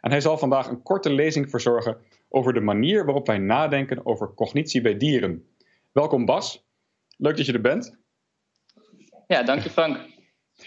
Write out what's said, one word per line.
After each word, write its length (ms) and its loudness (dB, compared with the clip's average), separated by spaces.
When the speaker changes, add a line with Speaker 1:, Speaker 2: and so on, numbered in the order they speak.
Speaker 1:
en 100 -2
hij 100 2
zal 180 2
vandaag 300 0
een 140 -10
korte 300 0
lezing 380 0
verzorgen 460 0
over 240 0
de 80 0
manier 440 2
waarop 220 -2
wij 120 2
nadenken 680 0
over 280 -4
cognitie 460 -2
bij 160 2
dieren. 500 -2
Welkom 320 2
Bas, 420 -2
leuk 200 0
dat 100 -2
je 60 0
er 80 0
bent. 360 -2
Speaker 2:
Ja, 160 2
dank 200 0
je 80 -8
Frank. 280 0